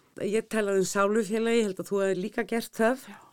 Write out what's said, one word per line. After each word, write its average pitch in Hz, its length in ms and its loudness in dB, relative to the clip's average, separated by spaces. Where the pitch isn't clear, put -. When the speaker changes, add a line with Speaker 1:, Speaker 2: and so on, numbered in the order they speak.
Speaker 1:
Ég 214 280 -2
talaði 202 320 0
um 185 60 2
sálufélagi, 220 720 2
ég 233 60 4
held 190 160 -4
að 180 100 -10
þú 196 120 0
hefur 190 200 0
líka 214 240 -4
gert 226 280 -6
það. 233 340 0
Speaker 2:
Já. 196 100 -18